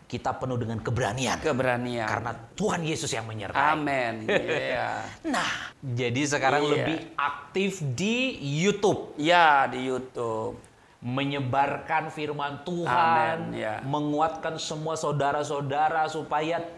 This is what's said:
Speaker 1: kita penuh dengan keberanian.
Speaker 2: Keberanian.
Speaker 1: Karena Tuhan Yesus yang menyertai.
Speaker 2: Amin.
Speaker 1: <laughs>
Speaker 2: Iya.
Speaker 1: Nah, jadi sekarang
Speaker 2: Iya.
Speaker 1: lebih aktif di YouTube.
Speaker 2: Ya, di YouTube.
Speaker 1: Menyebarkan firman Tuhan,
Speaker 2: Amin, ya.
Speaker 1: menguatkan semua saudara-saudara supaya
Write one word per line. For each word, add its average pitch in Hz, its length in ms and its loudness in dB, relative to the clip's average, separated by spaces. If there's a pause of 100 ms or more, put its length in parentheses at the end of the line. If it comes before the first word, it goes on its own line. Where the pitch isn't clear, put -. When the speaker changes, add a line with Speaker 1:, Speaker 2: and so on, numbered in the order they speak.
Speaker 1:
kita 123 320 -4
penuh 127 200 -4
dengan 113 220 -2
keberanian. 117 640 -2
Speaker 2:
Keberanian. 123 640 0
Speaker 1:
Karena 110 320 -2 (160)
Tuhan 180 320 -2
Yesus 151 240 -2
yang 113 160 -4
menyertai. 110 340 -4 (140)
Speaker 2:
Amin. 139 420 0 (140)
Speaker 1:
<laughs> - 0 -
Speaker 2:
Iya. 123 800 0 (160)
Speaker 1:
Nah, 240 260 0 (300)
jadi 123 420 0
sekarang 139 400 4
Speaker 2:
Iya. 147 80 2
Speaker 1:
lebih 156 280 2 (180)
aktif 185 560 -2 (160)
di 226 480 0 (240)
YouTube. 202 560 2
Speaker 2:
Ya, 156 500 6
di 127 160 -6
YouTube. 117 760 -4 (420)
Speaker 1:
Menyebarkan 139 1080 0
firman 147 540 -6
Tuhan, 165 880 2
Speaker 2:
Amin, 113 80 -6
ya. 110 220 -2
Speaker 1:
menguatkan 151 760 0
semua 156 380 -6
saudara-saudara 147 1120 0
supaya 156 540 -2 (180)